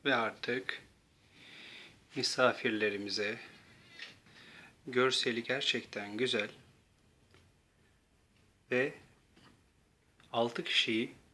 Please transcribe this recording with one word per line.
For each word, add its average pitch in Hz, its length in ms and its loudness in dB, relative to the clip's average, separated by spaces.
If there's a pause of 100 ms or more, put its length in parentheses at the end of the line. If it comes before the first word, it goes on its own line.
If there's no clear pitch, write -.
Ve 135 100 4
artık 117 640 -2 (1300)
misafirlerimize 107 1200 2 (1500)
görseli 127 560 2
gerçekten 113 760 -4
güzel 117 320 0 (2250)
ve 131 220 2 (1400)
altı 117 320 0
kişiyi 117 500 2 (200)